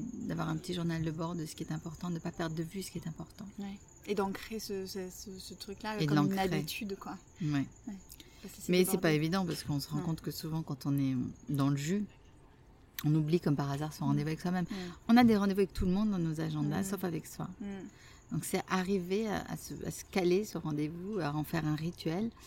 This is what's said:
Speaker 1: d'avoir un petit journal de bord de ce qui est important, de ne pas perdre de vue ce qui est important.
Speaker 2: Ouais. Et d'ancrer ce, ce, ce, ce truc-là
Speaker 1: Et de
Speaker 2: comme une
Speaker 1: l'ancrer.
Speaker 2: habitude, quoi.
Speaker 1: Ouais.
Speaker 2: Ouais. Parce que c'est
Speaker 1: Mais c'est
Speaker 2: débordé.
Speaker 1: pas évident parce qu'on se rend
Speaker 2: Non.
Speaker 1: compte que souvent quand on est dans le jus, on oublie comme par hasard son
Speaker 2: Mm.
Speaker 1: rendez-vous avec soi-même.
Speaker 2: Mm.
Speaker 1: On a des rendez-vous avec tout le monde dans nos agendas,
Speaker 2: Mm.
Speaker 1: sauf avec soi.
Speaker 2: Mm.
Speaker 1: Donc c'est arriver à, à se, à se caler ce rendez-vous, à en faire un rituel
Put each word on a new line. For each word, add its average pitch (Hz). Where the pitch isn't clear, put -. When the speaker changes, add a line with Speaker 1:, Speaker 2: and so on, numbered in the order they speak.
Speaker 1:
d'avoir 165
un 160
petit 170
journal 170
de 160
bord 165
de 156
ce -
qui 165
est 160
important, 165
de 175
ne 165
pas 170
perdre 160
de 165
vue 185
ce -
qui -
est -
important. 165
Speaker 2:
Ouais. 202
Et 202
d'ancrer 196
ce, 196
ce, 185
ce, 190
ce -
truc-là 214
Speaker 1:
Et 160
de 143
Speaker 2:
comme 147
une 190
Speaker 1:
l'ancrer. 190
Speaker 2:
habitude, 196
quoi. -
Speaker 1:
Ouais. 151
Speaker 2:
Ouais. 143
Parce 196
que -
c'est -
Speaker 1:
Mais 180
c'est 185
Speaker 2:
débordé. 196
Speaker 1:
pas 165
évident 160
parce 165
qu'on 143
se -
rend -
Speaker 2:
Non. 185
Speaker 1:
compte 160
que -
souvent 160
quand 151
on 143
est 135
dans 139
le 143
jus, 175
on 156
oublie 156
comme 147
par 143
hasard 147
son 151
Speaker 2:
Mm. -
Speaker 1:
rendez-vous 147
avec 156
soi-même. 180
Speaker 2:
Mm. 196
Speaker 1:
On 226
a 254
des 226
rendez-vous 196
avec 196
tout -
le 180
monde 208
dans 185
nos 160
agendas, 151
Speaker 2:
Mm. 190
Speaker 1:
sauf 190
avec 165
soi. -
Speaker 2:
Mm. 202
Speaker 1:
Donc 160
c'est 190
arriver 190
à, 185
à 165
se, -
à 160
se -
caler 185
ce 196
rendez-vous, 160
à 147
en 151
faire 160
un 151
rituel 165